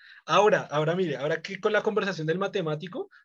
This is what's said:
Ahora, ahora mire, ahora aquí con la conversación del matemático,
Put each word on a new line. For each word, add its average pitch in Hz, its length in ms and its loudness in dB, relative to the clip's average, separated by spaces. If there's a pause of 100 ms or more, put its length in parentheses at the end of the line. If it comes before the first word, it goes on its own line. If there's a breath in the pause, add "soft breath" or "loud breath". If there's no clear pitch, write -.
(260 loud breath)
Ahora, 180 360 6
ahora 151 340 0
mire, 170 220 0
ahora 151 180 -2
aquí 185 240 -10
con 208 140 0
la 208 100 4
conversación 190 440 -2
del 170 120 -2
matemático, 185 680 -4 (160 soft breath)